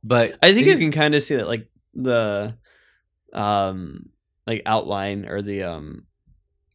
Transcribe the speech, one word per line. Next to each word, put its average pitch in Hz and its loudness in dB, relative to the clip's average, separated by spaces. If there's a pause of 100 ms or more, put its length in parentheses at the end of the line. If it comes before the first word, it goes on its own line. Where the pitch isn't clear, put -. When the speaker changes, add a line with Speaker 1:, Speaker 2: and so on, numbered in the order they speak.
Speaker 1:
but 117 2
Speaker 2:
I 185 10
think 247 4
Speaker 1:
he 381 8
Speaker 2:
you 330 2
can 160 0
kinda 147 2
see 143 -2
that, 107 -2
like, 110 -6 (260)
the, 113 -2 (800)
um, 98 -2 (380)
like, 113 -4
outline 101 -4
or 101 -6
the, 101 -6
um, 76 -12 (720)